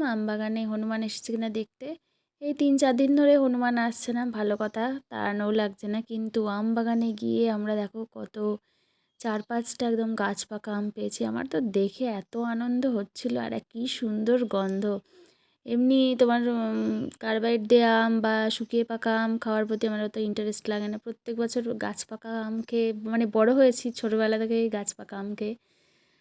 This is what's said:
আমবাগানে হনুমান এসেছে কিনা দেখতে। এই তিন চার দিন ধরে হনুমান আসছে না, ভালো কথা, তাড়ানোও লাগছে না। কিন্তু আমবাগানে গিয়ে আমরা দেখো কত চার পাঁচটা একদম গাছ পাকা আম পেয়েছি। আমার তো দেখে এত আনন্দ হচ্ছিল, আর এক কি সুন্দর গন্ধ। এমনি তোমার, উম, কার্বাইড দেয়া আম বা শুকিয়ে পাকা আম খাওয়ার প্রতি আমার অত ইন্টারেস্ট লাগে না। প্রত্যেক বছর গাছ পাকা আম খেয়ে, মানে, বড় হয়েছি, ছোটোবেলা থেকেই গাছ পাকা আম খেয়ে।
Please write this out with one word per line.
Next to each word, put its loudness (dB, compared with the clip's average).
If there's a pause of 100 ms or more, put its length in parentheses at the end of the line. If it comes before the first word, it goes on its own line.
আমবাগানে -2
হনুমান -2
এসেছে -6
কিনা -2
দেখতে। -8 (560)
এই -2
তিন 4
চার 4
দিন 4
ধরে 8
হনুমান 2
আসছে 0
না, -2
ভালো -2
কথা, -4 (240)
তাড়ানোও -2
লাগছে -2
না। -2
কিন্তু -4
আমবাগানে 0
গিয়ে 0
আমরা -2
দেখো -4 (120)
কত -14 (840)
চার -2
পাঁচটা -2
একদম 0
গাছ -2
পাকা -10
আম -2
পেয়েছি। -4
আমার -4
তো -2
দেখে 0
এত -6
আনন্দ -2
হচ্ছিল, -4
আর -4
এক -6
কি -8
সুন্দর 0
গন্ধ। -2 (840)
এমনি 4 (180)
তোমার, 4
উম, -2 (120)
কার্বাইড 0
দেয়া 8 (120)
আম 2
বা 2 (160)
শুকিয়ে 0
পাকা -2 (120)
আম 0
খাওয়ার 0
প্রতি -2
আমার -2
অত -6
ইন্টারেস্ট -2
লাগে -2
না। -6
প্রত্যেক -12
বছর 0 (120)
গাছ -6
পাকা -12 (160)
আম -6 (140)
খেয়ে, 0 (240)
মানে, 2 (120)
বড় 6
হয়েছি, 6
ছোটোবেলা 0
থেকেই 2
গাছ -4 (100)
পাকা -14
আম -6 (100)
খেয়ে। -6 (640)